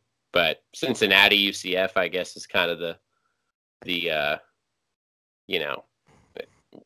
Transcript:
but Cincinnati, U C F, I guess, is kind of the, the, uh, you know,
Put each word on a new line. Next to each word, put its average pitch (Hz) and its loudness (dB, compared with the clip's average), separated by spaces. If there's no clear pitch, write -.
but 82 2
Cincinnati, 101 4
U 98 0
C 92 -6
F, 95 0
I 90 0
guess, 87 -6
is - -18
kind 87 0
of 82 -6
the, 85 -8
the, 85 -4
uh, 76 -2
you 92 -2
know, 73 -6